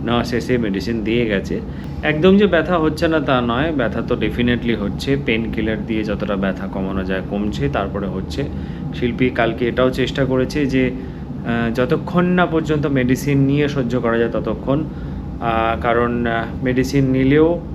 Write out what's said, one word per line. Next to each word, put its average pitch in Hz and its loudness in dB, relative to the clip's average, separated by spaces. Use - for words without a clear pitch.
নার্স 117 0
এসে 123 0
মেডিসিন 107 -2
দিয়ে 117 2
গেছে। 95 -2
একদম 156 4
যে 208 6
ব্যথা 170 2
হচ্ছে 156 0
না 160 2
তা 131 2
নয়, 123 0
ব্যথা 117 -2
তো 123 0
definitely 117 0
হচ্ছে। 104 -2
পেন 113 0
কিলার 107 -2
দিয়ে 110 -2
যতটা 101 -2
ব্যথা 95 -2
কমানো 95 -4
যায় 92 -2
কমছে, 104 -2
তারপরে 98 -2
হচ্ছে। 92 -4
শিল্পী 123 0
কালকে 117 0
এটাও 127 2
চেষ্টা 131 0
করেছে 131 0
যে, 127 2
আহ, - -4
যতক্ষণ 151 2
না 180 2
পর্যন্ত 156 0
মেডিসিন 135 2
নিয়ে 139 4
সহ্য 127 0
করা 117 2
যায় 117 2
ততক্ষণ, 127 0
আহ, 113 0
কারণ, 120 2
আহ, 117 -2
মেডিসিন 131 2
নিলেও 151 4